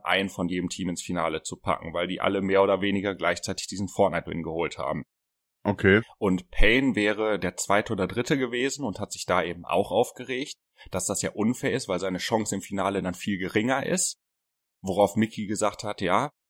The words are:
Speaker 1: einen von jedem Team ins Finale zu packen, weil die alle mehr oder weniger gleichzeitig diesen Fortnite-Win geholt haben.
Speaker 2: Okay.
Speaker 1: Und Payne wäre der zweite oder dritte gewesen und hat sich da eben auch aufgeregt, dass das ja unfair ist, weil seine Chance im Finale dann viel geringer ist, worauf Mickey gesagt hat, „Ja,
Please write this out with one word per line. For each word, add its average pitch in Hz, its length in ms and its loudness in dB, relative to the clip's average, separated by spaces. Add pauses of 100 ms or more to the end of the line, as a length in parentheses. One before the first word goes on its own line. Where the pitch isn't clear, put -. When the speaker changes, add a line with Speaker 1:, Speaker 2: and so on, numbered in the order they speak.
Speaker 1:
einen 95 260 0
von 90 200 -4
jedem 90 200 -2
Team 90 200 -4
ins 87 120 -6
Finale 82 400 -4
zu - 160 -10
packen, - 360 -4
weil 87 140 -2
die 92 140 -6
alle 98 200 2
mehr 95 220 4
oder 98 180 4
weniger 98 340 0
gleichzeitig 87 520 -4
diesen 95 220 -6
Fortnite-Win 85 540 0
geholt 80 340 -4
haben. 71 260 -4 (600)
Speaker 2:
Okay. 101 360 6 (180)
Speaker 1:
Und 92 320 0
Payne 120 440 6
wäre 104 440 2
der 90 180 -4
zweite 104 360 2
oder 95 140 0
dritte 123 300 0
gewesen 131 480 -2
und 101 140 -6
hat 104 120 -8
sich - 140 -10
da 90 180 2
eben 85 220 -6
auch 92 260 0
aufgeregt, 127 640 -2 (360)
dass 92 140 -4
das - 160 -2
ja - 100 -2
unfair 117 420 0
ist, - 140 -4
weil 90 120 -2
seine 92 200 -4
Chance 110 360 -2
im 95 60 -4
Finale 98 400 -2
dann 90 120 -4
viel 101 240 -4
geringer 110 480 0
ist, - 320 -2 (640)
worauf 98 340 2
Mickey 107 320 0
gesagt 101 360 -2
hat, 104 180 -8
„Ja, 104 300 2 (180)